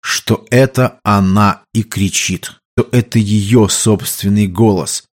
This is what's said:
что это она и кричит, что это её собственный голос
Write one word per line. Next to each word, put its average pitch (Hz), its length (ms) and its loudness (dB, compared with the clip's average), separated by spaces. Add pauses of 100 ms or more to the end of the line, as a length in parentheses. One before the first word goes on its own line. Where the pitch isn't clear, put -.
что - 500 -6
это 127 540 0
она 101 580 0 (120)
и 110 80 0
кричит, - 720 -6 (180)
что - 180 -2
это 120 280 0
её 104 500 2
собственный 104 760 0
голос 95 580 0 (120)